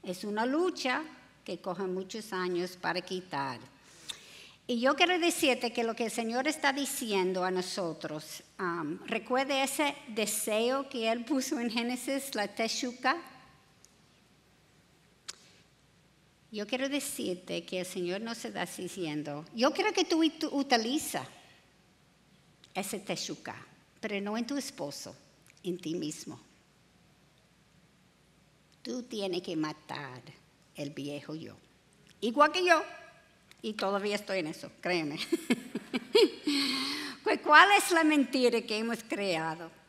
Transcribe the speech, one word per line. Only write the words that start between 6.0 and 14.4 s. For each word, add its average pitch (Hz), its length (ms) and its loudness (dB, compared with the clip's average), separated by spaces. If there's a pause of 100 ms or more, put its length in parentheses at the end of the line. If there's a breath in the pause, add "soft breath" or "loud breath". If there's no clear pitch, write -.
el 208 60 -4
Señor 233 360 0
está 294 240 2
diciendo 196 720 0
a 185 60 2
nosotros, 165 920 -4 (160)
um, 170 480 -2
recuerde 262 560 0
ese 285 320 0 (140)
deseo 226 800 0
que 226 240 0
Él 240 140 -2
puso 262 340 0
en 233 120 0
Génesis, 254 640 -2
la 208 120 0
teshuka. 240 680 0 (3250 loud breath)